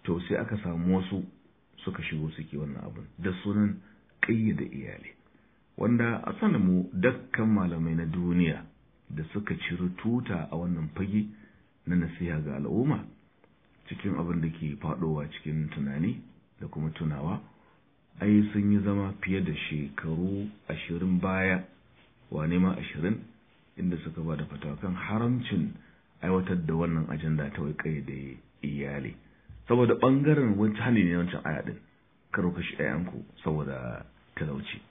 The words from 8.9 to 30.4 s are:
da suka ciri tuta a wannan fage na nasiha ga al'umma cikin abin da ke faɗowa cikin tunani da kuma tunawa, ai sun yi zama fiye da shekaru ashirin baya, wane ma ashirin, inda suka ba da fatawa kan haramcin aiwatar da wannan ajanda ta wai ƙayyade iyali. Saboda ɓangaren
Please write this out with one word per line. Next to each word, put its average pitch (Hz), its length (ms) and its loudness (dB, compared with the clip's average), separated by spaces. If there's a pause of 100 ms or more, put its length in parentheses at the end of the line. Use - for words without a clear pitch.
da 76 120 -6 (100)
suka - 220 -4
ciri 87 420 -2
tuta 110 540 -2
a 78 60 -4
wannan 82 380 -2
fage 104 320 0 (600)
na 87 100 2
nasiha 82 480 0
ga 71 120 -4
al'umma 107 480 0 (840)
cikin 92 280 -4
abin 85 240 0
da 80 80 0
ke 80 320 -4
faɗowa 76 500 -2
cikin 78 400 -4
tunani 76 500 -2 (400)
da 80 80 -10
kuma 78 220 -4
tunawa, 78 500 -4 (800)
ai 104 220 8 (100)
sun 104 200 4
yi 104 100 6
zama 101 380 0
fiye 92 240 0
da 80 100 -2
shekaru 80 960 -4 (200)
ashirin 85 520 0
baya, 92 440 2 (680)
wane 80 280 0
ma 90 160 4
ashirin, 87 420 -2 (640)
inda 90 260 0
suka 82 160 -8
ba 80 160 -2
da 73 80 -4
fatawa 73 360 -8
kan 92 140 -2
haramcin 110 760 0 (500)
aiwatar 92 440 2
da 80 80 0
wannan 82 340 2
ajanda 78 460 -2
ta 80 80 -4
wai 73 100 -2
ƙayyade 69 640 -6 (260)
iyali. 71 520 -4 (540)
Saboda 120 260 8
ɓangaren 135 600 6